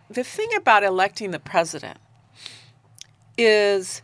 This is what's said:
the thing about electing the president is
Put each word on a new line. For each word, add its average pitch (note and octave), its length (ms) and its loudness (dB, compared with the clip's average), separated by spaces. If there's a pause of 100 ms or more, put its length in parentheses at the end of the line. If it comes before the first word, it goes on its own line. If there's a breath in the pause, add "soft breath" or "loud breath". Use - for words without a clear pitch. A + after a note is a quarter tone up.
the B3 140 -6
thing G#4+ 320 -6
about A3 280 4
electing F#3+ 480 -2
the D#3 80 -8
president - 580 -4 (1400 loud breath)
is G#3 680 2